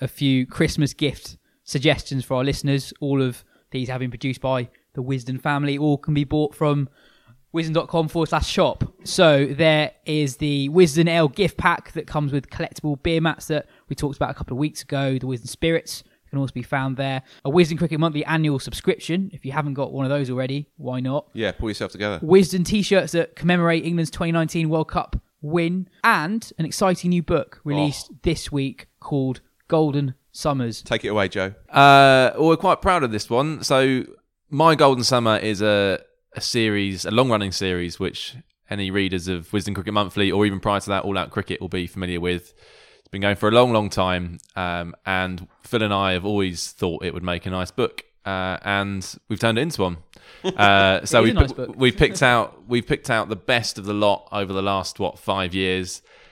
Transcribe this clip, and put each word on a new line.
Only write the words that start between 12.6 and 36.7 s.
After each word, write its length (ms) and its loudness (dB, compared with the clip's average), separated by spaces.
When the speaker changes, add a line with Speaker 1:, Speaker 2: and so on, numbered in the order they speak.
Speaker 1:
beer 200 0
mats 260 -2
that 200 -4
we 80 -8
talked 220 -4
about 140 -4
a 20 -12
couple 220 -8
of 20 -4
weeks 240 -4
ago, 380 -2
the 80 -6
Wisden 200 -6
Spirits 560 -4
can 100 -4
also 120 -4
be 120 -10
found 340 -4
there. 240 -4
A 60 0
Wisden 260 4
Cricket 220 -2
Monthly 260 0
annual 320 0
subscription. 760 -4
If 140 -18
you 60 -8
haven't 240 -4
got 180 -4
one 100 -4
of 60 -2
those 220 -2
already, 360 -4
why 220 -6
not? 340 -4
Speaker 2:
Yeah, 180 -2
pull 180 -6
yourself 220 -6
together. 340 -4
Speaker 1:
Wisden 400 6
t-shirts 460 0
that 240 -2
commemorate 500 2
England's 260 -2
twenty 200 -4
nineteen 360 0
World 220 -2
Cup 320 -4
win. 460 -2
And 540 0
an 80 -2
exciting 460 0
new 120 2
book 400 -4
released 480 -2
Speaker 2:
Oh. 120 -20
Speaker 1:
this 280 -4
week 360 -4
called 420 -4
Golden 480 0
Summers. 500 -4
Speaker 2:
Take 240 -4
it 40 -2
away, 180 2
Joe. 260 -4
Speaker 3:
Uh, 640 8
well, 120 2
we're 100 6
quite 240 2
proud 220 2
of 80 -2
this 180 -6
one. 340 0
So 420 2
My 240 4
Golden 300 4
Summer 340 2
is 240 -4
a, 400 2
a 60 -10
series, 640 0